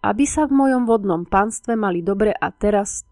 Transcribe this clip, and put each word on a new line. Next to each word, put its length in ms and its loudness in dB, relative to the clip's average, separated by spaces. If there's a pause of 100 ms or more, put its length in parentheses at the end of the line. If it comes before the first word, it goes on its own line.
aby 240 0
sa 240 0
v 80 2
mojom 320 2
vodnom 400 0
panstve 480 0
mali 240 -2
dobre 320 0
a 160 -4
teraz 640 -2